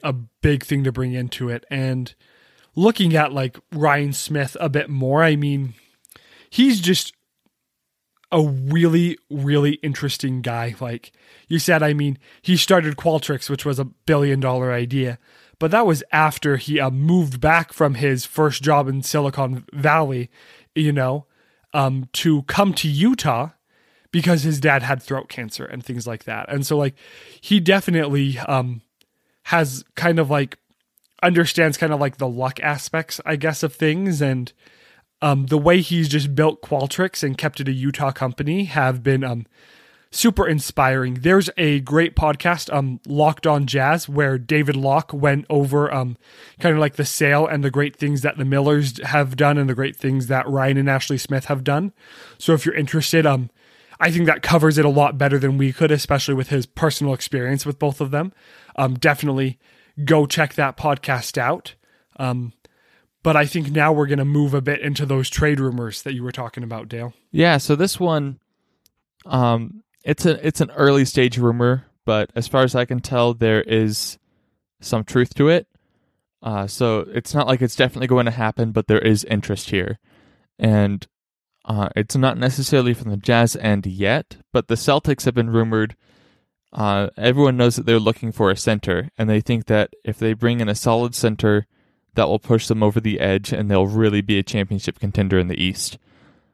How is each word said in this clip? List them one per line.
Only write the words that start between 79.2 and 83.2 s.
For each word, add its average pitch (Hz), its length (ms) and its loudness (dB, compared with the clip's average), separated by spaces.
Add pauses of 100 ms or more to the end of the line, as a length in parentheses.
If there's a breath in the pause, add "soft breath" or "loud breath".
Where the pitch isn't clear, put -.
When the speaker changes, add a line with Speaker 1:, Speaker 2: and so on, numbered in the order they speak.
Speaker 2:
interest - 480 -4
here. 101 260 -2 (640 soft breath)
And, 104 480 2 (580)
uh, 104 320 -2
it's 110 180 -2
not 131 220 2
necessarily 127 560 0
from 113 180 -8
the 101 60 -4
Jazz 117 400 2